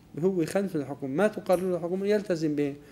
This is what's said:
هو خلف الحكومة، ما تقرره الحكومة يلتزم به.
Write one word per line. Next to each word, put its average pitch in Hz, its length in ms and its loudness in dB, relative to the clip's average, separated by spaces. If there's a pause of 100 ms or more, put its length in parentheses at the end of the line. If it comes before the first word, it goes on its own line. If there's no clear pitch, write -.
(200)
هو 175 260 2
خلف 190 300 -2
الحكومة، 139 380 -4
ما 185 140 4
تقرره 185 500 0
الحكومة 180 300 -2
يلتزم 180 480 0
به. 143 200 0 (160)